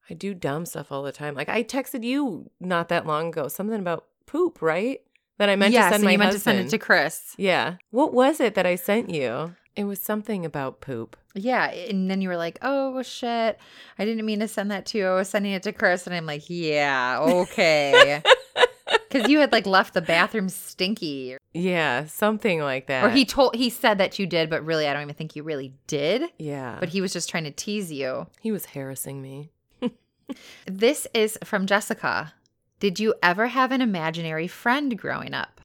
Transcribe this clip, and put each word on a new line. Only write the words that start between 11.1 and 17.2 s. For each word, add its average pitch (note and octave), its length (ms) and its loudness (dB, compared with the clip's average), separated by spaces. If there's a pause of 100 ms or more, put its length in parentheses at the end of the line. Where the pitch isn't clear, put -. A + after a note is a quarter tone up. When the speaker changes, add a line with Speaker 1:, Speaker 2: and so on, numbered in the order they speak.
Speaker 2:
Yeah, G3+ 360 0
and F#3 380 -4
then F#3+ 140 0
you F#3 60 -2
were F3+ 80 -2
like, E3+ 260 -4
"Oh, C4+ 300 -2
well, B3+ 100 -6
shit. A#3 560 -2 (400)
I G3 60 -2
didn't A3 200 -4
mean G#3+ 140 -2
to A3 80 -2
send G3+ 240 -4
that G3 160 -6
to - 120 -4
you. F#3+ 100 2
I F#3 80 2
was F#3+ 120 0
sending G3+ 240 -2
it F#3 120 -4
to G#3 80 -4
Chris." F3+ 340 2
And F3+ 80 -6
I'm E3 120 -4
like, D3+ 220 -8
"Yeah, C#3+ 720 2